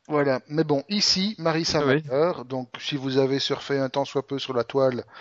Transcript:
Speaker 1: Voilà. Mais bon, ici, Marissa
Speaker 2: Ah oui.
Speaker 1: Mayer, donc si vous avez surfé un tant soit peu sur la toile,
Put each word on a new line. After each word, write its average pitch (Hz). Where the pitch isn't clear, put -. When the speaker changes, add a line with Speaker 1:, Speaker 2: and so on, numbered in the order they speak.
Speaker 1:
Voilà. 143
Mais 151
bon, 143
ici, 202
Marissa 165
Speaker 2:
Ah 143
oui. 147
Speaker 1:
Mayer, 147
donc 127
si -
vous 131
avez 135
surfé 139
un 131
tant 139
soit -
peu 139
sur 131
la 120
toile, 131